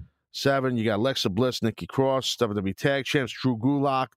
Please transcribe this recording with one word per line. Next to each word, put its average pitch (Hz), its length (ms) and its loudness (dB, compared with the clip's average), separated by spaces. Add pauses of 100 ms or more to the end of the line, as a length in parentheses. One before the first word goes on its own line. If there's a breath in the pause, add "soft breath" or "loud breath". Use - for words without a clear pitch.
(320 soft breath)
Seven, 131 440 0
you 110 80 0
got 107 140 2
Alexa 120 320 0
Bliss, 120 320 0
Nikki 110 240 -2
Cross, 131 500 0
W 107 180 0
W 98 160 -2
E - 40 -4
Tag 139 320 0
Champs, 135 260 0
Drew 127 240 0
Gulak, 135 600 0